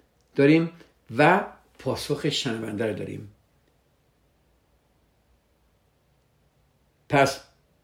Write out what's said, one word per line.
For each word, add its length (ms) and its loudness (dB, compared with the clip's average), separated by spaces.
داریم 340 4
و 280 4
پاسخ 500 -6
شنونده 560 -6
رو 80 -4
داریم. 380 -12
پس 300 2